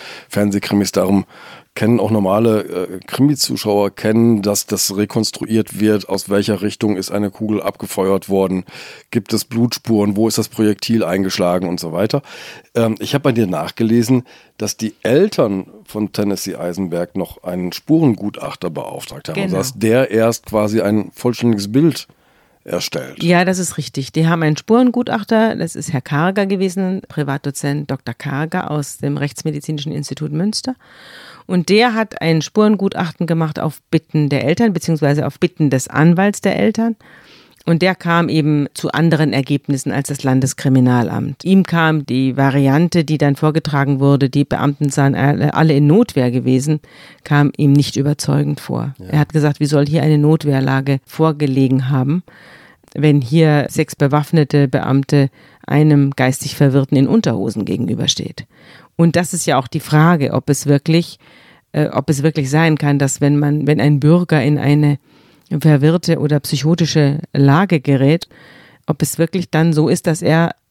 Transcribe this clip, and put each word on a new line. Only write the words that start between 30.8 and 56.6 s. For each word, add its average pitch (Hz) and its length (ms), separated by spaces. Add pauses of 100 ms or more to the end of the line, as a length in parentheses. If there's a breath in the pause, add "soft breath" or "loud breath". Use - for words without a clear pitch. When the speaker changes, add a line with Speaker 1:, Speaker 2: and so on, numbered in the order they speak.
Speaker 2:
Und 180 240
der 220 240
hat 220 300
ein 160 180
Spurengutachten 190 840
gemacht 160 320
auf - 200 (120)
Bitten 151 380
der 135 160
Eltern, 214 280
beziehungsweise 156 540
auf - 120
Bitten 160 300
des 127 200
Anwalts 175 520
der - 160
Eltern. 226 380 (720 loud breath)
Und 165 160
der 185 100
kam 170 360
eben 147 440
zu - 180
anderen 156 400
Ergebnissen 135 600
als 131 160
das 139 160
Landeskriminalamt. 127 1200
Ihm 190 200
kam 156 420
die 131 320
Variante, 139 680
die 151 160
dann 143 160
vorgetragen 143 640
wurde, 139 300
die 139 160
Beamten 143 440
seien 135 260
alle, 143 380
alle 156 220
in 147 120
Notwehr 143 440
gewesen, 131 480 (440 loud breath)
kam 143 340
ihm 143 160
nicht 143 220
überzeugend 143 640
vor. 120 400
Speaker 1:
Ja. - 80
Speaker 2:
Er 151 120
hat 147 140
gesagt, 147 260
wie 151 60
soll 143 220
hier 151 160
eine 151 160
Notwehrlage 135 880
vorgelegen 135 840
haben, 143 340 (720 loud breath)
wenn 143 280
hier 147 480
sechs - 260
bewaffnete 143 720
Beamte 135 600 (360 soft breath)
einem 143 460
geistig 131 440
Verwirrten 139 420